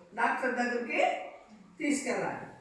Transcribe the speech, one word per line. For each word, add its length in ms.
డాక్టర్ 420
దగ్గరికి 460
తీసుకెళ్ళాలి. 640